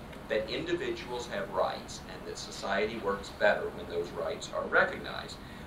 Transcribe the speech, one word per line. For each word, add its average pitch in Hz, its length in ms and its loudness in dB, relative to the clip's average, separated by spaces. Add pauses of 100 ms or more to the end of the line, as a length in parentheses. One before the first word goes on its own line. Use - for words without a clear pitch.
(300)
that 107 200 4
individuals 123 800 0
have 98 240 -2
rights - 500 0 (100)
and 92 160 -10
that 85 100 -6
society 107 640 0
works 98 300 -2 (100)
better 107 360 6
when 85 140 -6
those 85 220 0
rights 82 440 -4
are - 120 0
recognized. - 720 2 (300)